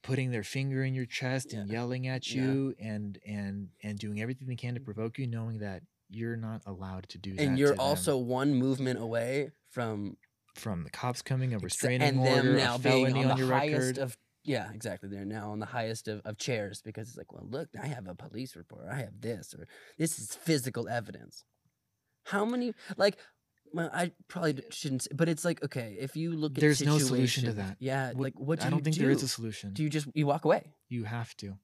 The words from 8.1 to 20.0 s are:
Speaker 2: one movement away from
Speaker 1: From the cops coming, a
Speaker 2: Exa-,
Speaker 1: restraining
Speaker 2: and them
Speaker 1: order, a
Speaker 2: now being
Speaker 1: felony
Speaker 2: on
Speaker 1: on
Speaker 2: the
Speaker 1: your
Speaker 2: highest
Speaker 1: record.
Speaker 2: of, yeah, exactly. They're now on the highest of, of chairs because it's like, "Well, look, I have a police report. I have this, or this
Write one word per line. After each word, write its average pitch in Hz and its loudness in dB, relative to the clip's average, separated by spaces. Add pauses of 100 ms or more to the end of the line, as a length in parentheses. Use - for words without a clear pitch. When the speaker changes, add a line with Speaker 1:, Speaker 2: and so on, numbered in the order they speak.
Speaker 2:
one 127 2
movement 127 2
away 117 0 (180)
from 107 -4 (380)
Speaker 1:
From 90 -4
the 71 -10
cops - -2
coming, 127 0
a 107 -2
Speaker 2:
Exa-, 90 -6
Speaker 1:
restraining 127 2
Speaker 2:
and 135 4
them 131 6
Speaker 1:
order, 131 6
a - 6
Speaker 2:
now 123 4
being 127 6
Speaker 1:
felony 131 4
Speaker 2:
on 131 6
Speaker 1:
on 131 4
Speaker 2:
the 131 2
Speaker 1:
your 127 4
Speaker 2:
highest 151 2 (180)
Speaker 1:
record. 127 -2
Speaker 2:
of, 127 -4 (260)
yeah, 110 -2
exactly. 104 -8
They're 98 -8
now 107 -6
on 107 -6
the 104 -4
highest 113 -4
of, 107 -6
of 104 -8
chairs 107 -2
because 110 -10
it's 120 -16
like, - -14
"Well, 87 -14
look, 135 -8 (120)
I - -6
have 120 -8
a 90 -10
police 127 -12
report. - -18
I 120 -6
have 107 -10
this, 110 -8
or 80 -16 (320)
this 160 -2